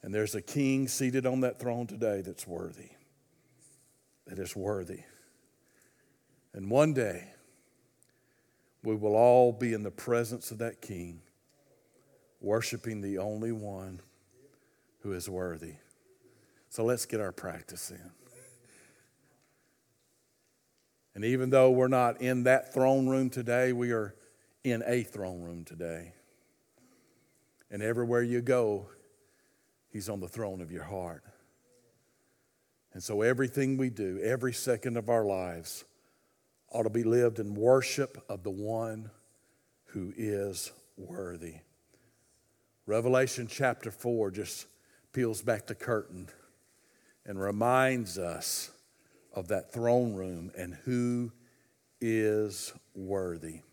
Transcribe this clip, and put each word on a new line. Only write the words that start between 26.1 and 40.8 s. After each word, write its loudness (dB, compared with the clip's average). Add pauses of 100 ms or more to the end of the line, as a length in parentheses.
And -6
everywhere 2
you 0
go, 2 (1000)
he's -10
on -4
the -8
throne -6
of -12
your -10
heart. -8 (1700)
And -12
so 0
everything 2
we 0
do, -4
every 0
second -2
of -4
our 4
lives, -4 (840)
ought -2
to 2
be 0
lived 4
in -4
worship 4
of -8
the -6
one -6 (760)
who -8
is -4 (240)